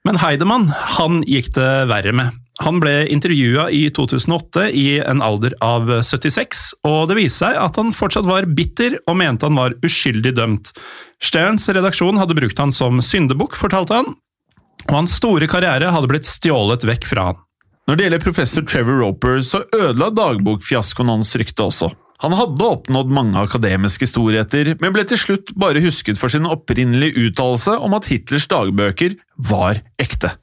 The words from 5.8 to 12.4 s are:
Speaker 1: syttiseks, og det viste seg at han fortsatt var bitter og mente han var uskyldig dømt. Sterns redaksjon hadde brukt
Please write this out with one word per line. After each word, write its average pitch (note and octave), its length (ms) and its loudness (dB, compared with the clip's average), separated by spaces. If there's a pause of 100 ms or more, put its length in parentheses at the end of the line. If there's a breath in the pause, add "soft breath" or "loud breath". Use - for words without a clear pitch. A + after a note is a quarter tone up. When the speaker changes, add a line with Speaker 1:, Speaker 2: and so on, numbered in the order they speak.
Speaker 1:
syttiseks, - 680 -2 (160)
og D#3 240 2
det G3+ 100 2
viste D#3 240 0
seg A3 160 0
at E3 160 -2
han A3 160 0
fortsatt G3+ 340 -2
var F#3 220 2
bitter A#3 540 0
og F3 180 0
mente D3 260 2
han D3 140 2
var B2 220 0
uskyldig B2 520 0
dømt. A2+ 380 -2 (460 loud breath)
Sterns G3 500 0
redaksjon F#3+ 500 2
hadde E3+ 200 2
brukt C3 240 0